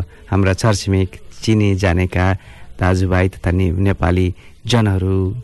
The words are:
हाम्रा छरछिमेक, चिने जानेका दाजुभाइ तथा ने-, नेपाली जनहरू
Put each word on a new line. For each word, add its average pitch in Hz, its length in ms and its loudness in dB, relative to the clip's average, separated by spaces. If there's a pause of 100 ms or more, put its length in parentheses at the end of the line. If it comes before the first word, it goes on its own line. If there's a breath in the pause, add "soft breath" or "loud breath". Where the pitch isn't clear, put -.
(300 loud breath)
हाम्रा 95 220 2
छरछिमेक, 98 680 0 (220)
चिने 104 320 2
जानेका 92 580 0 (480 loud breath)
दाजुभाइ 92 480 2
तथा - 220 -4
ने-, 90 280 0
नेपाली 92 560 0 (320 loud breath)
जनहरू 95 760 0